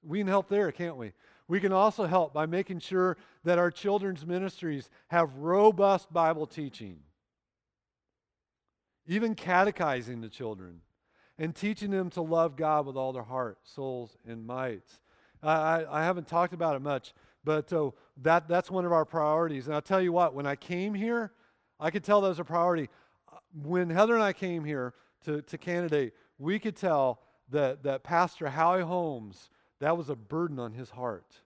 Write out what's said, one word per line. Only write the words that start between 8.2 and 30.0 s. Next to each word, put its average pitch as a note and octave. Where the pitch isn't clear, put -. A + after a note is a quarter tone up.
even G#3+
catechizing D#3
the A2+
children F#2
and D#3
teaching G#3
them F#3+
to F3+
love D#3+
God D3+
with C3+
all C3
their B2
heart, A#2+
souls, B2+
and A2+
might. B2
I, D#3
I, D#3
I -
haven't F3
talked F3
about E3
it C3
much, C#3
but, D#3
uh, D3+
that, D#3+
that's F3
one F#3
of E3+
our D#3+
priorities. D3+
And D3+
I'll D3+
tell F#3+
you F3+
what, E3+
when C#3+
I C#3+
came F#3+
here, A3+
I D#3
could G3
tell G#3
that G3
was E3
a F3
priority. E3+
When E3+
Heather G#3+
and A3+
I G3
came E3+
here C3
to, D3+
to -
candidate, D#3
we F3
could G#3+
tell C#3
that, C#3
that C3+
Pastor E3+
Howie E3
Holmes, D#3
that D3+
was D#3